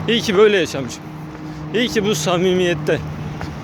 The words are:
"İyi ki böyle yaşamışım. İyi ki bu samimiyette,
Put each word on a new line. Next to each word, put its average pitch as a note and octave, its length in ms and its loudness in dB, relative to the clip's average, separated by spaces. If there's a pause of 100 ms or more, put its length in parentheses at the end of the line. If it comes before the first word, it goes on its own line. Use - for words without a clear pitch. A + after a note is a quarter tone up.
"İyi A3 120 4
ki F3+ 160 0
böyle G#3 200 8
yaşamışım. C#3 460 -2 (720)
İyi A#3 140 2
ki G3+ 160 0
bu G#3 100 2
samimiyette, F3 840 2 (640)